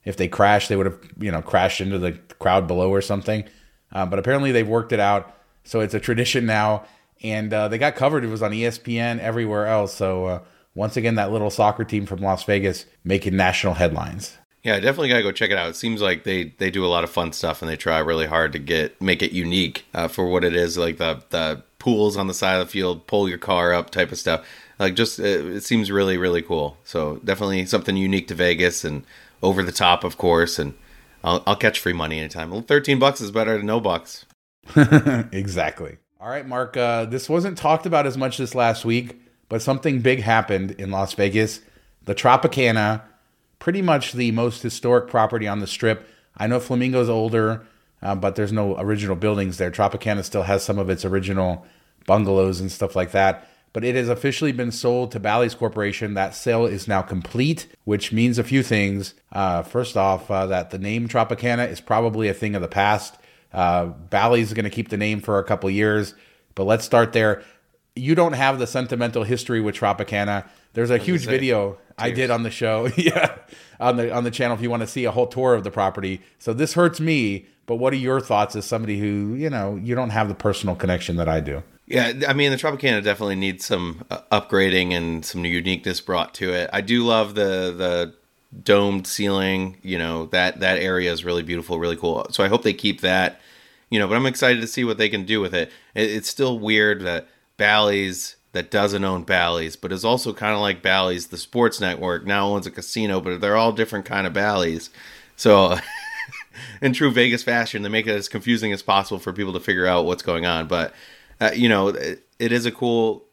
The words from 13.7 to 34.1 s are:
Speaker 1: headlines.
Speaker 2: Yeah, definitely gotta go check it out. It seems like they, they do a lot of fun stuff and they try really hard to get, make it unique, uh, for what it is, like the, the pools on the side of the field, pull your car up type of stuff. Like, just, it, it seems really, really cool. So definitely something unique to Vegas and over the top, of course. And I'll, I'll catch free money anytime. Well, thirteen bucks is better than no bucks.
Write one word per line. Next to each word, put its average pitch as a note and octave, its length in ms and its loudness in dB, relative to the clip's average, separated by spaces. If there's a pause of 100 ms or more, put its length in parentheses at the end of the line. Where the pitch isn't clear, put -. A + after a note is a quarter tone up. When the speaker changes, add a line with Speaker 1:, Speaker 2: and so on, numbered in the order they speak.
Speaker 1:
headlines. D#2+ 640 -2 (260)
Speaker 2:
Yeah, G#2+ 160 2
definitely C3+ 300 2
gotta B2 120 4
go G2 100 0
check G2+ 200 0
it G2+ 60 4
out. E2+ 120 0
It E2 60 -8
seems A2+ 260 -4
like F#2 220 0
they, F#2 220 -2 (120)
they F#2+ 140 -2
do F#2 140 -2
a - 20 2
lot E2+ 160 2
of E2+ 60 -4
fun E2 240 -2
stuff - 280 -4
and D#2+ 80 -6
they D#2+ 60 -4
try D#2+ 240 0
really D#2+ 260 0
hard D#2+ 280 0
to D#2 60 -8
get, D#2 420 -2
make F#2+ 200 0
it F#2 120 -2
unique, F2 600 -2
uh, E2+ 140 -2
for F2+ 220 -2
what F2+ 140 2
it E2+ 120 0
is, F2 220 0
like E2+ 200 -2
the, D#2+ 320 -2
the D#2 320 -4 (160)
pools G#2+ 380 2
on G2 120 -2
the F#2 60 -4
side F#2+ 280 0
of F2 60 -4
the - 40 -18
field, F2+ 340 -4
pull G2+ 220 0
your F2 100 -4
car F2 360 2
up F2 160 -2
type F2+ 220 -2
of F2 60 -10
stuff. E2 260 -2 (360)
Like, F#2+ 160 0
just, A2+ 240 0
it, F#2 260 0
it F#2 180 -8
seems A2 280 0
really, G2 260 2
really F2 240 0
cool. D2+ 440 -4
So D2+ 400 -4
definitely G2 400 -2
something F#2+ 320 -2
unique F#2+ 320 0
to F2+ 60 -8
Vegas F2 500 2
and D2 180 -6 (400)
over F#2+ 200 2
the F2+ 80 -4
top, F2 320 4
of F2 140 -6
course. E2+ 400 2
And C#2+ 180 -6 (480)
I'll, E2+ 220 0
I'll G2+ 100 2
catch G#2+ 240 0
free - 140 -2
money D#2+ 260 -4
anytime. D#2+ 320 -10
Well, G#2+ 100 -6
thirteen C#3+ 380 2
bucks C3+ 200 4
is G#2 120 -8
better A2 260 0
than G#2 80 -6
no A2 160 0
bucks. - 440 -4 (160)